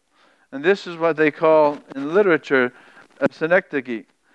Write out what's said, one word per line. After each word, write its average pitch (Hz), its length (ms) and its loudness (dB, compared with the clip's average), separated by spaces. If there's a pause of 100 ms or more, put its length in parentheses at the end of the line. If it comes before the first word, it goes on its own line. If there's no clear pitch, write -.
(520)
And 135 120 -10
this 190 240 0
is 175 80 -12
what 160 220 -2
they 156 120 2
call 151 480 2 (160)
in 139 200 -8
literature 147 600 2 (460)
a 135 120 -2
synecdoche. 143 760 -4 (300)